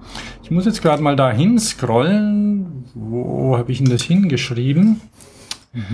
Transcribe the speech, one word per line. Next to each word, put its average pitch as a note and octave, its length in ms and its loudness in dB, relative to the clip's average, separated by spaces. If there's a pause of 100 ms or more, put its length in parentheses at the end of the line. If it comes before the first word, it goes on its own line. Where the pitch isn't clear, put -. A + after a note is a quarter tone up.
(420)
Ich - 80 -20
muss F3 140 0
jetzt A3 180 -2
gerade D3+ 200 2
mal C#3+ 140 2
da C3+ 140 4
hinscrollen. F#3+ 1500 0 (100)
Wo B2 640 -2
hab A#2+ 100 -4
ich C3 100 -4
denn C3+ 120 4
das A#2+ 120 0
hingeschrieben? D#3+ 1000 2 (920)